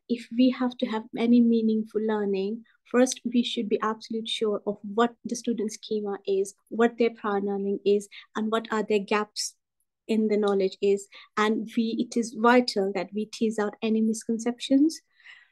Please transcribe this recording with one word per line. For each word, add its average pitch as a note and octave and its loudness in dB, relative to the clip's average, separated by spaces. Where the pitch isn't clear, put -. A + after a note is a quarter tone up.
if A#3 -4
we B3+ 6
have B3 -2
to - -2
have A3 -4
any A#3 6
meaningful A3 2
learning, G#3 -2
first, B3+ 2
we A#3+ 2
should A3+ -4
be G3+ 0
absolute A3 -4
sure G#3 -2
of G3+ -2
what A3+ 0
the A#3+ -6
student's A#3 -4
schema G#3 -4
is, G3 0
what A#3 2
their A#3 2
prior G3+ -4
learning G3+ -2
is, G3+ 2
and A3 -2
what A3 -2
are G#3+ 0
their G#3+ 0
gaps G#3 -4
in A3 2
the G#3 2
knowledge G3 0
is. G3+ 2
And G#3+ 0
we, A3+ -2
it - -4
is A#3 -4
vital A3+ 4
that F#3 -6
we G#3+ -4
tease A3 -2
out G#3 -4
any A3 0
misconceptions. A#3 0